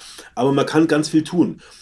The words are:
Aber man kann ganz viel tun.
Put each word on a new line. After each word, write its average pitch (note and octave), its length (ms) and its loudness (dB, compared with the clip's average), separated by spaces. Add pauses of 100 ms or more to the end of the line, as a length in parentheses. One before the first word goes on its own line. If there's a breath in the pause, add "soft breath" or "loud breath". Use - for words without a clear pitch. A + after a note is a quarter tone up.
(340 loud breath)
Aber C3 180 0
man C#3 140 2
kann D#3+ 220 2
ganz D3+ 200 0
viel D#3 160 2
tun. D#3+ 380 -2 (200 loud breath)